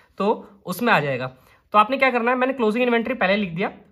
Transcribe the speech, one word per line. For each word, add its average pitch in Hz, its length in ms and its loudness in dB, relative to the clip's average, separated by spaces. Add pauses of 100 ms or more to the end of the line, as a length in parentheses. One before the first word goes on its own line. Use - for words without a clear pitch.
(180)
तो 196 300 -2 (180)
उसमें 220 260 0
आ 170 80 4
जाएगा। 131 260 -4 (460)
तो 208 60 4
आपने 220 180 2
क्या 262 140 2
करना 240 200 0
है, 254 60 2
मैंने 254 160 0
क्लोजिंग 247 320 0
इन्वेंटरी 233 300 0
पहले 196 220 0
लिख 202 140 -4
दिया, 180 220 -4 (200)